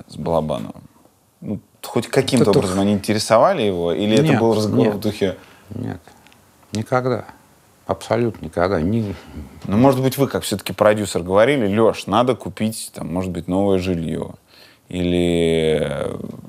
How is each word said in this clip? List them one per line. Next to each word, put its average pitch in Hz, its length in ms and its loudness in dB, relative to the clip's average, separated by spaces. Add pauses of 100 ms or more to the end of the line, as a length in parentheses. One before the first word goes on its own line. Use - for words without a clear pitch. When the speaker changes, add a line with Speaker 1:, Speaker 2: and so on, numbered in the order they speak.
Speaker 1:
с - 80 -18
Балабановым? 76 680 -4 (580)
Ну, 107 180 -8 (240)
хоть - 260 -4
каким-то 123 380 2
Speaker 2:
Да 104 60 6
Speaker 1:
образом 95 240 2
Speaker 2:
тут 98 60 2
Speaker 1:
они 101 100 2
интересовали 113 680 2
его? 87 300 0
Или 104 220 0
это 135 100 6
Speaker 2:
Нет, 143 160 4
Speaker 1:
был 113 140 4
разговор 107 320 2
Speaker 2:
нет. 104 100 0
Speaker 1:
в 98 40 -8
духе 101 360 -2 (380)
Speaker 2:
Нет. - 260 -8 (720)
Никогда. 123 520 -2 (600)
Абсолютно 113 600 -2
никогда. 87 340 0
Ни 101 340 -2 (500)
Speaker 1:
Ну, 95 120 -2
может 131 260 4
быть, 131 140 0
вы, 135 100 2
как 95 160 -4
всё-таки - 300 -6
продюсер, 104 500 2
говорили: 110 440 2
«Лёш, 104 400 2
надо 120 280 2
купить, - 600 -6
там, - 180 -10
может 92 180 -4
быть, 85 160 -8
новое 98 320 2
жильё». 82 520 -4 (580)
Или, 85 920 0
э, 71 340 -6 (320)